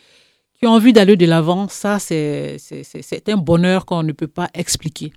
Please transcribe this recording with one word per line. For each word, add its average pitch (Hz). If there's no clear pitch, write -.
qui -
ont 233
envie 226
d'aller 202
de 175
l'avant, 165
ça, 202
c'est, 147
c'est, 143
c'est, 151
c'est -
un 214
bonheur 180
qu'on 170
ne 156
peut 151
pas 175
expliquer. -